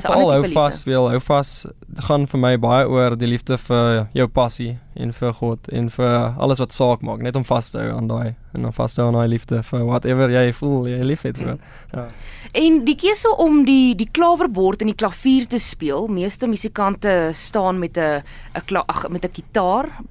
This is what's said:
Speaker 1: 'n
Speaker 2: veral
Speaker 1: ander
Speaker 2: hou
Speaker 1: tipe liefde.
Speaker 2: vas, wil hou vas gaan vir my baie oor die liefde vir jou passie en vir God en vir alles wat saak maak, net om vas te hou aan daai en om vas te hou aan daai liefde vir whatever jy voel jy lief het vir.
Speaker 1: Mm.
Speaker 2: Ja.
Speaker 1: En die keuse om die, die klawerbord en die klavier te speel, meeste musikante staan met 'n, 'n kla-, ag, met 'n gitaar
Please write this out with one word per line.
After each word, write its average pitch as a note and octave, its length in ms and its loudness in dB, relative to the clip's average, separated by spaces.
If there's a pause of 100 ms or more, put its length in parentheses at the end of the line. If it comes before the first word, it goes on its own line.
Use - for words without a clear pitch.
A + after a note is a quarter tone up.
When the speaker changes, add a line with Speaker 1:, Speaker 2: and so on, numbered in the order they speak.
Speaker 1:
'n - 20 -4
Speaker 2:
veral - 140 4
Speaker 1:
ander D#3+ 120 4
Speaker 2:
hou C#3 100 4
Speaker 1:
tipe F#3+ 60 0
liefde. D3+ 220 2
Speaker 2:
vas, D3 140 -10
wil B2+ 260 2
hou A#2+ 100 0
vas - 460 -2 (340)
gaan C#3+ 260 0
vir C#3 140 -2
my B2+ 180 4
baie A#2+ 300 2
oor B2 280 2
die A#2+ 120 -2
liefde A#2+ 300 -2
vir A#2 540 0
jou B2+ 160 2
passie A#2+ 500 -2 (180)
en A#2+ 160 -6
vir A#2+ 200 -2
God A2+ 400 -6
en A#2+ 180 -2
vir A#2+ 480 0
alles C3 200 2
wat B2+ 140 -4
saak B2 300 2
maak, A2+ 180 -6
net B2 160 -4
om C3 80 0
vas A#2+ 260 -2
te A2+ 80 -8
hou A2+ 180 -4
aan A2+ 120 -4
daai A#2 260 -4 (200)
en B2 100 -6
om A#2 80 -4
vas A#2+ 220 -4
te - 80 -2
hou A#2+ 60 2
aan A#2+ 60 2
daai A#2 140 2
liefde A2+ 340 -2
vir B2 220 -4
whatever B2 460 2
jy B2 220 4
voel C3+ 360 -2
jy B2 160 -2
lief C#3+ 180 0
het B2 160 -6
vir. A#2+ 140 -6
Speaker 1:
Mm. B2+ 60 -8 (360)
Speaker 2:
Ja. A#2+ 120 -8 (480)
Speaker 1:
En D#4+ 300 4
die D4 120 2
keuse G#4 400 2
om D4+ 280 4
die, B3+ 300 6
die A3 160 -4
klawerbord B3 680 2
en G#3+ 60 -2
die G#3+ 100 -2
klavier B3 500 2
te A#3+ 120 -4
speel, D#3 500 -4
meeste G3+ 400 -4
musikante G3 880 0
staan F#3 440 -2
met E3+ 200 -6
'n, D3+ 240 0 (320)
'n D#3+ 120 -8
kla-, F#3 220 -2
ag, - 220 -4
met F3 140 -6
'n F3+ 80 -6
gitaar G3+ 540 -2 (240)